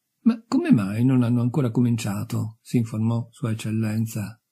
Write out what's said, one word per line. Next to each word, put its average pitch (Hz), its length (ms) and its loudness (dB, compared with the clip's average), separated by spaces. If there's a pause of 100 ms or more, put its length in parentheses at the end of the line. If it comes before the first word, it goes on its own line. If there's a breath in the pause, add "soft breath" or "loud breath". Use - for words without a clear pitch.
(220)
ma 226 260 2
come 339 240 0
mai 107 340 4
non 131 180 4
hanno 120 180 2
ancora 123 280 0
cominciato?" 110 920 -2
si - 160 -4
informò 113 520 -2
Sua - 220 -6
Eccellenza. 110 880 -4 (120)